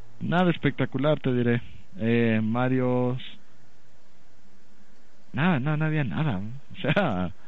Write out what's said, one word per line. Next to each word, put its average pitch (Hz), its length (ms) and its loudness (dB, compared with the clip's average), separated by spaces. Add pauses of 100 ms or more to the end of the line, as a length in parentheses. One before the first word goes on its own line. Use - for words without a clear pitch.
(200)
nada 165 320 4
espectacular, 139 680 2
te 131 140 0
diré. 120 280 4 (380)
Eh, 117 420 4
Marios. 123 800 2 (2000)
Nada, 160 260 2
nada, 147 180 0
no 156 100 0
había 156 180 2
nada. 110 420 0
<laughs> 110 40 -6 (280)
O - 20 -6
sea, 113 520 2 (160)